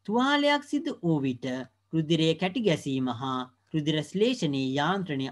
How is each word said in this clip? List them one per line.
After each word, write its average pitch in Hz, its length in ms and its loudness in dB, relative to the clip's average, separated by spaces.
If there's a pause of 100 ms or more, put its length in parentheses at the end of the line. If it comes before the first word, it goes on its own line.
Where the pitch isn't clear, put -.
තුවාලයක් 285 580 2
සිදු 294 340 -4
වූ 165 220 2
විට 131 260 -2 (420)
රුධිරයේ 160 460 2
කැටි 185 280 -2
ගැසීම 139 480 0
හා 127 300 -4 (280)
රුධිර 156 320 0
ශ්ලේෂණයේ 151 720 0
යාන්ත්‍රණය 151 600 -2